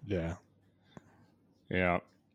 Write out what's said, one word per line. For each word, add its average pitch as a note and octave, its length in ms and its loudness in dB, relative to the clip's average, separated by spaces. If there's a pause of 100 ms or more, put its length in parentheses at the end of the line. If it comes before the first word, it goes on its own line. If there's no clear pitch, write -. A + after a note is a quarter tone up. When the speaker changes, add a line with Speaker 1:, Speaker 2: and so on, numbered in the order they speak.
Speaker 1:
Yeah. E2+ 300 -2 (1300)
Speaker 2:
Yeah. F2+ 300 2 (360)